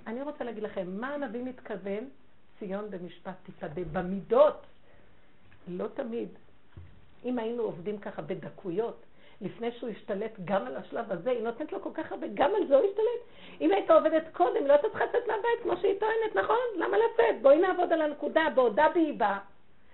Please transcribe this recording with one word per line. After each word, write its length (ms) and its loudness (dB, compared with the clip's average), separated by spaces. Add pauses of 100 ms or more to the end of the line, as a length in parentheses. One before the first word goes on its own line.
אני 140 -8
רוצה 220 -8
להגיד 200 -8
לכם, 380 -6
מה 120 -8
הנביא 300 -6
מתכוון? 680 -8 (500)
"ציון 300 -8
במשפט 440 -12 (100)
תפדה", 480 -10
במידות. 760 2 (1000)
לא 260 -6
תמיד. 360 -8 (960)
אם 140 -2
היינו 240 -4
עובדים 340 -4
ככה 240 -10
בדקויות, 840 -6 (380)
לפני 300 -6
שהוא 180 -8
השתלט 420 -6 (140)
גם 220 0
על 100 -8
השלב 340 -8
הזה, 200 -2
היא 120 -2
נותנת 280 -6
לו 100 -8
כל 120 -6
כך 180 -8
הרבה, 220 -8
גם 220 2
על 120 0
זה 100 6
הוא 120 6
השתלט. 720 -4
אם 100 4
היית 200 2
עובדת 320 6 (100)
קודם, 320 2
לא 80 6
היית 80 8
צריכה 240 -2
לצאת 220 -2
מהבית 360 0
כמו 140 -2
שהיא 220 0
טוענת, 360 0
נכון? 220 2 (200)
למה 200 0
לצאת? 440 2
בואי 160 10
נעבוד 360 2
על 80 2
הנקודה, 400 0 (140)
בעודה 380 6
באיבה. 440 0 (560)